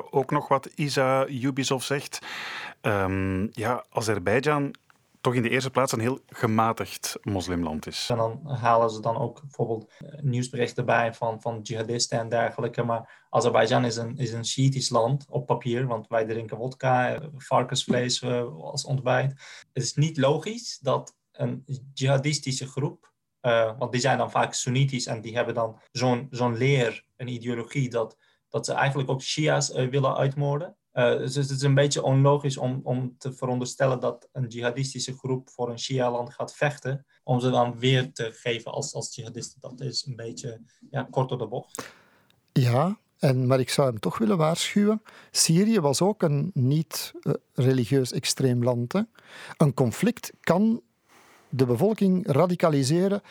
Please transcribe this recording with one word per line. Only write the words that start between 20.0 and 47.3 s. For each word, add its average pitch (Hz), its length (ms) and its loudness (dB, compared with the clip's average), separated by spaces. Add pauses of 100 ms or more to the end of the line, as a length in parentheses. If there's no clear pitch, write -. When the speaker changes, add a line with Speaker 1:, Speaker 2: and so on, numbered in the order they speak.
Speaker 2:
logisch 151 640 -2
dat 127 320 -2 (180)
een 127 320 -6 (300)
jihadistische 135 720 0
groep, - 460 -6 (280)
eh, 113 380 2
want 120 140 -4
die 123 80 0
zijn 131 180 2
dan 120 120 0
vaak 120 240 0
Soenitisch 131 520 0
en 120 140 -6
die 107 140 -10
hebben 117 200 -2
dan 113 240 -2 (140)
zo'n, 123 380 0
zo'n 120 260 0
leer, 123 480 2 (120)
een 123 120 -10
ideologie, 120 640 -4
dat, 110 260 -2 (320)
dat - 180 -4
ze - 60 -2
eigenlijk 135 380 0
ook 131 120 -2
Shia's, 143 500 0
eh, 127 160 0
willen 135 280 0
uitmoorden. 143 600 -2 (160)
Eh, 123 240 2
dus 127 180 -4
het 139 160 -2
is 135 120 -4
een 139 120 4
beetje 143 280 4
onlogisch 139 540 4
om, 127 260 -4
om 127 360 -4
te 127 140 -8
veronderstellen 123 680 -2
dat 123 320 -4
een 135 140 -4
jihadistische 123 720 -4
groep 131 340 -4
voor 120 200 -6
een 117 80 -10
Shia-land 123 560 -2
gaat 120 220 -8
vechten, 139 500 -4 (180)
om 123 160 2
ze 127 100 2
dan 120 280 2
weer 127 340 2
te 113 200 -6
geven 117 400 -6
als, 131 220 -6
als 117 200 -8
jihadisten. 113 460 -14
Dat - 200 -16
is 131 260 -6
een 123 100 -8
beetje, 117 440 -10 (300)
ja, 127 200 -4
kort 131 180 0
door 127 100 -4
de 113 80 -6
bocht. - 460 -10 (600)
Speaker 3:
Ja, 135 440 4 (220)
en, 131 280 2
maar 131 140 6
ik 123 100 0
zou 139 180 4
hem 113 120 -2
toch - 180 -4
willen 214 180 2
waarschuwen. 202 640 2 (280)
Syrië 202 500 4
was 143 220 2
ook 202 200 2
een 151 320 2
niet, 143 580 0 (100)
eh, - 100 0 (220)